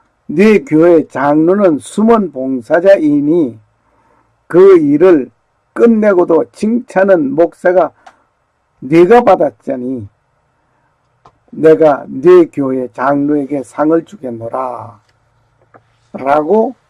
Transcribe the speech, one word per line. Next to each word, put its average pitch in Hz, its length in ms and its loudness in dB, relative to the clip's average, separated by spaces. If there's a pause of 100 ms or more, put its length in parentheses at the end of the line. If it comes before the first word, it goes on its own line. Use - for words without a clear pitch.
(260)
네 185 380 2
교회 160 420 2
장로는 156 720 0
숨은 214 540 -2
봉사자이니 147 1200 -2 (920)
그 185 300 6
일을 147 520 2 (440)
끝내고도 208 760 0
칭찬은 196 800 -2
목사가 165 600 -2 (880)
네가 175 420 2
받았자니 131 840 -4 (1400)
내가 147 580 0
네 160 380 2
교회 131 420 -6
장로에게 143 720 -4
상을 156 420 -4
주겠노라." 117 960 -12 (1120)
라고 156 600 -2 (160)